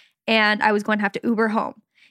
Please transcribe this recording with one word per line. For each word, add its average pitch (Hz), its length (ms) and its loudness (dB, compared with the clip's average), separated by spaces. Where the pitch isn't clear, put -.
and 214 380 2
I 220 80 4
was 208 100 0
going 214 180 -2
to 208 40 0
have 202 80 -2
to - 120 -10
Uber 226 260 0
home. 208 320 -6